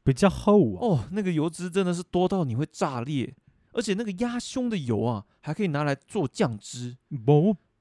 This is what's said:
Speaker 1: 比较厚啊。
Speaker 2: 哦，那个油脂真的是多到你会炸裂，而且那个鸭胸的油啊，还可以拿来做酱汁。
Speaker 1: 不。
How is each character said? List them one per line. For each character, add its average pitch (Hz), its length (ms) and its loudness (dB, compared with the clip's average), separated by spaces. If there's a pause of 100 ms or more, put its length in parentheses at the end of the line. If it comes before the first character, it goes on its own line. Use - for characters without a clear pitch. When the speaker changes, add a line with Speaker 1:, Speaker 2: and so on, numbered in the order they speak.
Speaker 1:
比 139 100 4
较 190 160 4
厚 143 460 4
啊。 90 40 -8
Speaker 2:
哦， 165 320 0
那 202 100 -4
个 185 100 0
油 156 180 2
脂 180 180 -8
真 185 160 0
的 180 80 0
是 175 120 -4
多 180 240 0
到 190 160 0
你 123 120 -2
会 135 160 0
炸 131 300 -2
裂， 135 320 -4 (380)
而 - 100 -4
且 208 140 0
那 220 80 -4
个 208 160 -6
鸭 240 200 -2
胸 247 300 -4
的 220 80 -2
油 120 260 0
啊， 113 220 -2 (160)
还 147 100 -6
可 180 120 -4
以 196 40 2
拿 147 160 0
来 143 120 0
做 160 320 -4
酱 131 320 -2
汁。 123 360 -12 (300)
Speaker 1:
不。 151 320 4 (240)